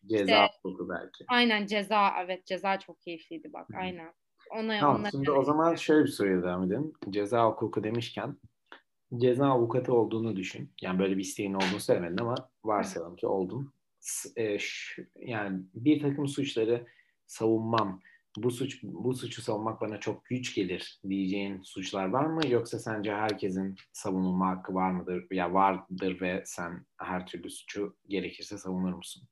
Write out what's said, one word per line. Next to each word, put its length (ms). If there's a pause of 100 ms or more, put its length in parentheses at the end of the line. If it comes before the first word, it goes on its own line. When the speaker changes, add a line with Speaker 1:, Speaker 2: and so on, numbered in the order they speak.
Speaker 1:
Ceza 400
Speaker 2:
işte 180
Speaker 1:
hukuku 260
belki. 380
Speaker 2:
Aynen 380
ceza, 480 (120)
evet 200
ceza 340
çok 220
keyifliydi 520
bak, 180
Speaker 1:
Hı. 60
Speaker 2:
aynen. 360 (420)
Ona, 240
Speaker 1:
Tamam, 200
Speaker 2:
onlara 120
Speaker 1:
şimdi 200
o 120
zaman 320
şöyle 280
bir 60
soruya 340
devam 200
edelim. 300 (160)
Ceza 380
hukuku 360
demişken 540 (800)
ceza 300
avukatı 460
olduğunu 420
düşün. 360 (100)
Yani 180
böyle 180
bir 40
isteğin 320
olduğunu 260
söylemedin 380
ama 180 (280)
varsayalım 520
ki 120
oldun. 460 (260)
S-, 440
e, 160
ş-, 560
yani 460 (120)
bir 280
takım 260
suçları 600 (400)
savunmam, 720 (380)
bu 140
suç, 320
bu 300
suçu 280
savunmak 400
bana 180
çok 260
güç 300
gelir 440 (100)
diyeceğin 540
suçlar 460
var 160
mı? 240
Yoksa 300
sence 340
herkesin 640 (180)
savunulma 540
hakkı 260
var 180
mıdır? 400
Ya 220
vardır 680
ve 240
sen 400 (160)
her 260
türlü 220
suçu 480 (100)
gerekirse 500
savunur 360
musun? 380